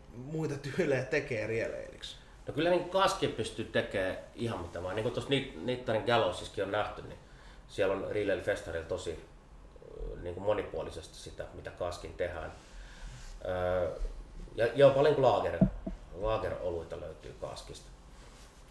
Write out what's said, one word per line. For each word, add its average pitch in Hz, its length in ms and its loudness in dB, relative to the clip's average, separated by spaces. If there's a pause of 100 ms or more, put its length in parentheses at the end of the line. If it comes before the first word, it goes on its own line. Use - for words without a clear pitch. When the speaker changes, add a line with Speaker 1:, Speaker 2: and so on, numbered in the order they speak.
(160)
Speaker 1:
muita 143 380 -2
tyylejä 135 500 2
tekee 127 420 0
rieleiliksi? - 680 -4 (300)
Speaker 2:
No - 80 -6
kyllä 160 160 4
niinku 175 180 4
kaskin 185 440 4
pystyy 110 320 -4
tekee 95 600 0 (100)
ihan 110 260 -2
mitä 85 220 -8
vaan. 92 140 -2
Niinku 113 140 2
tossa 123 200 -2
Nit-, 135 340 0
Nittarin 117 400 0
Gallowsissakin 110 600 2
on 95 60 -2
nähty, 104 320 0
niin - 160 -12 (500)
siellä 98 260 2
on 95 160 -2
Rileil 98 300 2
Festarilla 85 460 -2
tosi, 87 240 -2
ö, - 1120 -10
niinku 87 180 -6
monipuolisesti 87 760 -2
sitä, - 280 -10 (100)
mitä 82 160 -10
kaskin 85 440 -6
tehdään. 82 380 -4 (920)
Öö, 90 540 2 (560)
ja 113 200 4
jopa 135 280 10
niinku 147 200 6
lager-, 95 440 6 (480)
lageroluita 87 840 -2
löytyy 80 400 -12
kaskista. - 500 -12 (800)